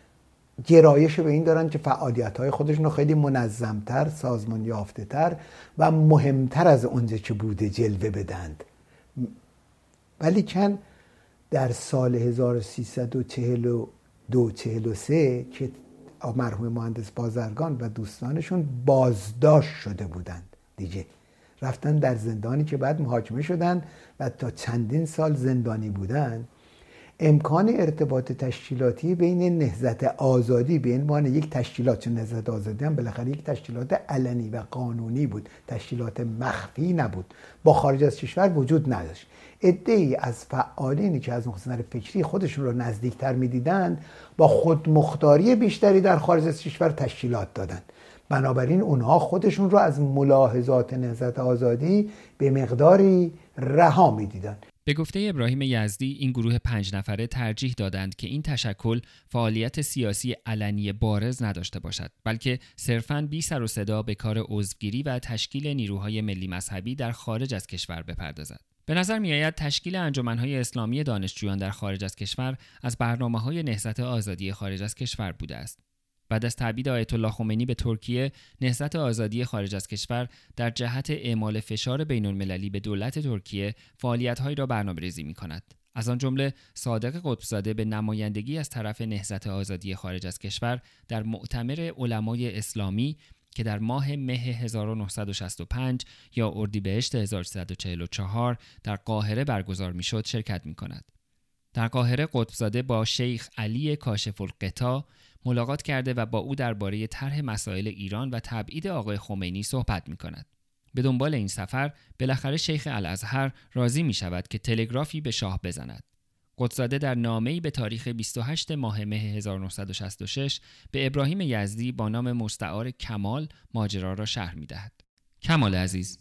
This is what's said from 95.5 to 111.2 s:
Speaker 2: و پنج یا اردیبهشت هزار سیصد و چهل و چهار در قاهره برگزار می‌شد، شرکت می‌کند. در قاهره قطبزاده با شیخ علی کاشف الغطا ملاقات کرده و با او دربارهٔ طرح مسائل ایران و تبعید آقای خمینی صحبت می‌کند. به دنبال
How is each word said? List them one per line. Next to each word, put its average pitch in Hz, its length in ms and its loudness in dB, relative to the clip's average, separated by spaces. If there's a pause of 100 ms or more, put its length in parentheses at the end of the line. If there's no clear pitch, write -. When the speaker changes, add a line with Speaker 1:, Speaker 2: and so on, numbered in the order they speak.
Speaker 2:
و 85 40 -10
پنج 127 360 -4 (340)
یا 110 200 0
اردیبهشت 104 600 -4
هزار 101 280 -2
سیصد 90 280 -10
و 90 40 -6
چهل 87 260 -6
و 85 60 -6
چهار 113 500 -2 (260)
در 104 120 -4
قاهره 107 480 -2
برگزار 95 480 -4
می‌شد، 90 340 -4
شرکت 107 400 -6
می‌کند. - 380 -12 (720)
در 117 140 0
قاهره 123 460 2
قطبزاده 113 480 -2
با 117 240 0
شیخ 123 520 -4
علی 123 380 -2
کاشف 107 460 -4
الغطا 123 640 -4 (400)
ملاقات 123 360 -2
کرده 131 320 -2
و 120 120 -2
با 113 140 -2
او 135 160 -6
دربارهٔ 110 520 -4
طرح 139 340 -6
مسائل 107 460 -4
ایران 104 420 -6
و 120 140 -6
تبعید 117 440 -8
آقای 107 300 -4
خمینی 98 460 -6
صحبت 110 460 -4
می‌کند. - 360 -14 (480)
به 131 80 -2
دنبال 135 320 2